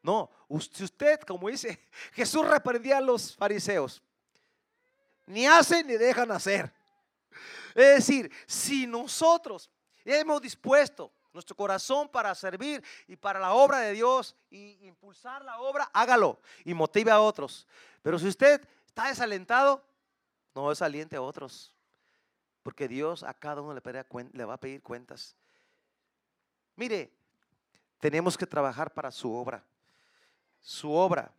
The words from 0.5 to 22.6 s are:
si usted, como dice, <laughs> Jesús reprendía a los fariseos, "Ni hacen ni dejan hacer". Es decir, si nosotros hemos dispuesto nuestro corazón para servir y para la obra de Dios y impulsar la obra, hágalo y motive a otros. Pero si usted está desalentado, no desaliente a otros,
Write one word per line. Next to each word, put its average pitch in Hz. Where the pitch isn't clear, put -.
si 196
usted, 294
como 180
dice, 233
<laughs> -
Jesús 294
reprendía 262
a -
los 254
fariseos, 196
"Ni 226
hacen 330
ni 247
dejan 233
hacer". 196
Es 269
decir, 254
si 262
nosotros 262
hemos 294
dispuesto 254
nuestro 175
corazón 202
para 214
servir 202
y 180
para 190
la 185
obra 277
de 214
Dios 240
y 202
impulsar 202
la 233
obra, 269
hágalo 220
y 170
motive 208
a 214
otros. 208
Pero 165
si 170
usted 277
está 233
desalentado, 247
no 139
desaliente 156
a 131
otros, 135